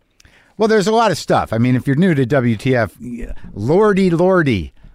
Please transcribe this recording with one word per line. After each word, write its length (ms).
Well, 100
there's 200
a 60
lot 180
of 60
stuff. 360
I 60
mean, 180
if 100
you're 80
new 180
to 120
W 320
T 180
F, 220
lordy, 560
lordy, 640